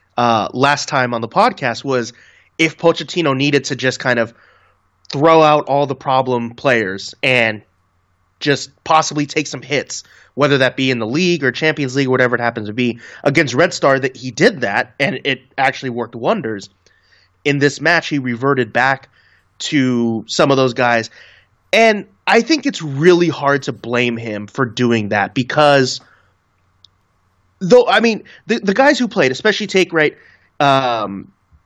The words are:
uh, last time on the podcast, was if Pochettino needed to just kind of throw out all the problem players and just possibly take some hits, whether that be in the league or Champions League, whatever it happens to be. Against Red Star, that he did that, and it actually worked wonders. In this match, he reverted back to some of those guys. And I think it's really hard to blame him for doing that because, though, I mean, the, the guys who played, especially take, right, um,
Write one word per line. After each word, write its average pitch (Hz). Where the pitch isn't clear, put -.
uh, 117
last 139
time 127
on 113
the 113
podcast, 160
was 123
if 160
Pochettino 160
needed 143
to 143
just 127
kind 123
of 113
throw 160
out 151
all 143
the 135
problem 127
players 107
and 117
just -
possibly 151
take 147
some 131
hits, -
whether 139
that 127
be 131
in 123
the 110
league 165
or 127
Champions 151
League, 139
whatever 127
it 117
happens 117
to 107
be. 117
Against 143
Red 175
Star, 135
that 127
he 123
did 165
that, 110
and -
it 135
actually 135
worked 117
wonders. 117
In 143
this 139
match, 156
he 143
reverted 127
back 131
to 120
some 147
of 131
those 131
guys. 120
And 214
I 226
think 294
it's -
really 165
hard 139
to 135
blame 120
him 107
for -
doing 113
that 101
because, 139
though, 196
I 196
mean, 220
the, 220
the 196
guys 277
who 254
played, 175
especially 208
take, 185
right, 151
um, 120